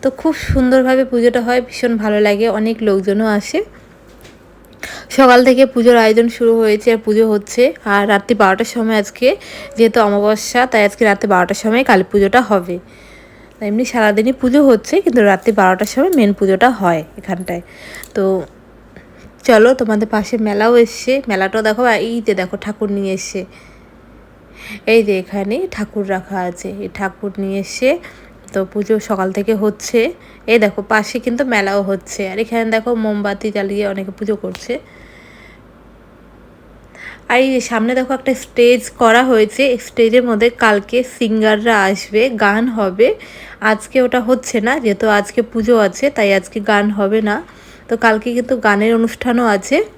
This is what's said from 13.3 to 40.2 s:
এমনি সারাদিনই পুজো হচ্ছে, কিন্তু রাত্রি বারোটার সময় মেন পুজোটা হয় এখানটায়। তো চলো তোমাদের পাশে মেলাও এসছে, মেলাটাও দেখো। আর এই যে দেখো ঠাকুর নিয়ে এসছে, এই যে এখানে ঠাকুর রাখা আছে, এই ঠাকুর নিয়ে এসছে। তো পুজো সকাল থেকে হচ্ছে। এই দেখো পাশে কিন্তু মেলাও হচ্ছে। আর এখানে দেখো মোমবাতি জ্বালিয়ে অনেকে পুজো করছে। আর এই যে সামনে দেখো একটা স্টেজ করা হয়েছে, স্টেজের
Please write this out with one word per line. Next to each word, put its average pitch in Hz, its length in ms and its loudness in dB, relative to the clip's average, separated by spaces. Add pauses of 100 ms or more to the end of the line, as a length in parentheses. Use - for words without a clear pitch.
এমনি 214 240 -2
সারাদিনই 220 480 0
পুজো 254 320 2
হচ্ছে, 247 360 2
কিন্তু 254 220 2
রাত্রি 202 300 2
বারোটার 190 340 2
সময় 294 240 0
মেন 240 220 2
পুজোটা 190 380 2
হয় 175 340 -2 (120)
এখানটায়। 180 460 -8 (520)
তো 202 100 -2 (1160)
চলো 233 320 6
তোমাদের 220 340 -2
পাশে 214 300 -4
মেলাও 214 380 0
এসছে, 233 360 0 (160)
মেলাটাও 190 340 -2
দেখো। 214 200 0
আর 233 180 2
এই 233 200 -4
যে 214 140 -2
দেখো 185 220 -6
ঠাকুর 208 340 -8
নিয়ে 196 220 -4
এসছে, 190 280 -8 (1500)
এই 226 160 4
যে 202 160 0
এখানে 202 380 -6 (140)
ঠাকুর 208 400 -8
রাখা 190 300 -6
আছে, 180 280 -8 (120)
এই 196 140 -10
ঠাকুর 196 440 -8
নিয়ে 196 200 -6
এসছে। 196 300 -4 (640)
তো 196 120 -4
পুজো 208 340 -4
সকাল 190 340 -4
থেকে 202 220 -2
হচ্ছে। 208 440 -2 (480)
এই 226 120 2
দেখো 208 240 0
পাশে 214 360 -2
কিন্তু 240 260 -4
মেলাও 202 380 -2
হচ্ছে। 196 460 -6
আর 190 100 -10
এখানে 226 320 -2
দেখো 220 240 -2
মোমবাতি 208 560 -4
জ্বালিয়ে 202 380 -4
অনেকে 196 220 -8
পুজো 208 260 -6
করছে। 185 360 -10 (2500)
আর 247 100 2
এই 269 120 2
যে 254 100 0
সামনে 233 340 -2
দেখো 254 200 -2
একটা 262 200 -2
স্টেজ 240 560 2
করা 233 340 4
হয়েছে, 247 540 2
স্টেজের 240 460 2